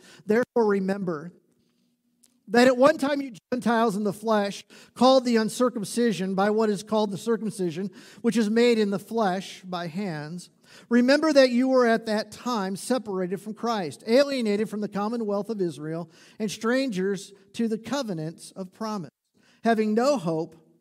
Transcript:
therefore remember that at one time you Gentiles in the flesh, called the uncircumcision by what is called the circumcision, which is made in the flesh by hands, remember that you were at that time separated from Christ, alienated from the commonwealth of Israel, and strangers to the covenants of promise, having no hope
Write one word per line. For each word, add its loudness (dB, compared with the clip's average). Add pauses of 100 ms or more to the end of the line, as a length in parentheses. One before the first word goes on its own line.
(280)
therefore 2
remember -2 (1160)
that 6
at 4
one 6
time -2
you -10 (180)
Gentiles 0
in -4
the -2
flesh, -2 (280)
called 6
the 2
uncircumcision 0
by 2
what 2
is -2
called 0
the -8
circumcision, -4 (320)
which 2
is 2
made 4
in 2
the -2
flesh -4
by -8
hands, -8 (400)
remember 4
that 6
you 2
were 4
at 2
that -4
time -4
separated -4
from -12
Christ, -6
alienated 2
from -8
the -6
commonwealth -4
of -4
Israel, -6 (260)
and -4
strangers -2 (220)
to -2
the -4
covenants -8
of -12
promise, -8 (520)
having 2
no 2
hope -4 (240)